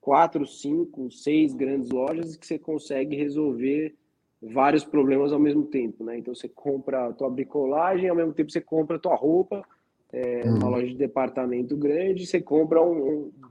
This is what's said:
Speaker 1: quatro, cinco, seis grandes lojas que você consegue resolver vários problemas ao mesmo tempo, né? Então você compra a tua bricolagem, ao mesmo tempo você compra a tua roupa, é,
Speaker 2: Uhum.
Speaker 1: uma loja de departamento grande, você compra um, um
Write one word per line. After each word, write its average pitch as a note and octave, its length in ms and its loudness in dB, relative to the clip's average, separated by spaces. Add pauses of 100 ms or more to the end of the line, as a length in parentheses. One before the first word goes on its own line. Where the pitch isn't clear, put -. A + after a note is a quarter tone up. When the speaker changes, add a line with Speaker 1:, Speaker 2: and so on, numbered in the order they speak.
Speaker 1:
quatro, D3 460 2
cinco, C#3+ 640 -4
seis D3+ 420 2
grandes C3 380 -2
lojas D#3 460 -4
que - 100 -20
você D#3+ 100 -6
consegue D3 600 -6
resolver D3 800 -2 (440)
vários C#3 440 2
problemas C#3 480 2
ao D3 80 2
mesmo D3 240 4
tempo, A#2 400 -4
né? A#2 140 -8
Então A#2 140 -10
você A#2+ 160 -12
compra C3 600 -4
a A#2 40 -6
tua C3+ 160 -4
bricolagem, D3 800 0
ao F3 60 2
mesmo E3 180 0
tempo D3+ 200 -2
você E3+ 80 -2
compra D#3+ 360 -2
a D#3 40 -6
tua E3+ 160 2
roupa, F#3 480 0 (480)
é, B2 320 -4
Speaker 2:
Uhum. A2+ 140 4
Speaker 1:
uma G2+ 100 2
loja B2 180 0
de B2+ 80 -6
departamento B2+ 840 -2
grande, F3 500 0
você F3 140 0
compra D#3+ 400 4
um, D3+ 460 0
um - 60 -16 (180)